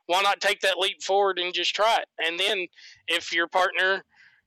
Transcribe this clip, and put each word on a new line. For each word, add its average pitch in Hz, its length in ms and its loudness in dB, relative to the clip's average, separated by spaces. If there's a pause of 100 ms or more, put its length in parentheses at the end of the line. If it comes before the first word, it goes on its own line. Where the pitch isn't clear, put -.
why 180 160 2
not 196 180 2
take 202 200 0
that 190 180 0
leap 196 240 -2
forward 190 360 0
and 180 160 -4
just 175 200 -2
try 208 260 2
it? - 260 -6
And 170 120 -4
then 190 280 -2 (400)
if 170 260 -4
your 170 160 0
partner, 185 560 0 (420)